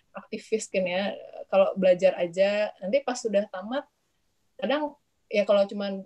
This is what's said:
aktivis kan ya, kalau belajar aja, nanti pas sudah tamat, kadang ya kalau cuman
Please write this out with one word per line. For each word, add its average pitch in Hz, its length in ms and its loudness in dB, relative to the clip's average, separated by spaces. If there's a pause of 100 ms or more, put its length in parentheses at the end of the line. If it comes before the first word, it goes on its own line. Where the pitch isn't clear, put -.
(100)
aktivis - 560 -6
kan 190 160 0
ya, 185 320 -2 (320)
kalau 196 320 4
belajar 185 400 4
aja, 196 640 0
nanti 202 240 0
pas 254 120 -4
sudah 208 280 0
tamat, 214 400 -8 (720)
kadang 285 360 -2 (360)
ya 208 160 0
kalau 202 240 4
cuman 202 360 -6